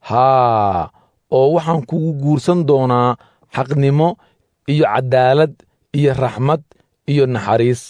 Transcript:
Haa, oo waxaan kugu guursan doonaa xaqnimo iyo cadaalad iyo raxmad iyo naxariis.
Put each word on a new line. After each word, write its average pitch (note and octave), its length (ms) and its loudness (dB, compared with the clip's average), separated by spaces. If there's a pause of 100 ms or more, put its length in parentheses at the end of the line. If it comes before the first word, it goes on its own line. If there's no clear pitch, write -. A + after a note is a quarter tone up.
Haa, A2+ 840 0 (420)
oo C3+ 200 2
waxaan E3 340 -2
kugu D#3+ 260 -4
guursan D3 540 -2
doonaa B2+ 440 2 (420)
xaqnimo C#3 560 0 (600)
iyo D3 180 2
cadaalad B2+ 680 2 (400)
iyo C#3+ 200 2
raxmad C3 480 -2 (460)
iyo C#3+ 180 2
naxariis. A#2 640 0